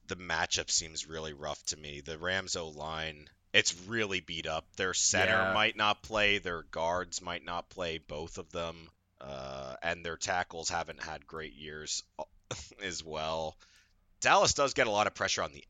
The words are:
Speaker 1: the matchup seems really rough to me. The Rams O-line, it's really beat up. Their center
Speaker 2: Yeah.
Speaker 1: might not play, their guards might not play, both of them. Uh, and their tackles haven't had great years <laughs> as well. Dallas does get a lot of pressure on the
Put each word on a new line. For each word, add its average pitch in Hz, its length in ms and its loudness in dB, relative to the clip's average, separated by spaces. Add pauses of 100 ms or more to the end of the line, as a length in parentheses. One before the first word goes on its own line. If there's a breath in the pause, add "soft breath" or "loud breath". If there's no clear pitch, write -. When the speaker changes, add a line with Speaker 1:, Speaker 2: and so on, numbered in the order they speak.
Speaker 1:
the 95 80 -6
matchup 87 540 0
seems 78 380 -2
really 78 260 -6
rough 73 340 -8
to 78 100 -4
me. 73 240 -10
The 78 180 -8
Rams 92 360 -2
O-line, 78 720 -6 (260)
it's 107 200 6 (140)
really 104 340 0
beat 82 240 -8
up. 80 300 -2
Their 92 180 0
center 98 380 4
Speaker 2:
Yeah. 95 220 4
Speaker 1:
might 107 220 4
not 104 280 2
play, 104 340 4
their 87 240 -2
guards 85 600 -2
might 87 200 -4
not 85 260 -6
play, 85 280 -4
both 78 400 -8
of 85 140 -12
them. 82 400 -8 (280)
Uh, 67 640 -10
and 85 240 -4
their 82 120 -4
tackles 87 520 -2
haven't 80 320 -4
had 76 240 -8
great 78 280 -10
years 76 500 -8 (160)
<laughs> - 640 -12
as 82 200 -4
well. 78 540 -2 (600 soft breath)
Dallas 165 340 8
does 139 200 4
get 127 140 6
a 107 40 2
lot 104 160 6
of - 60 -2
pressure 98 300 0
on 80 100 -4
the 71 160 -16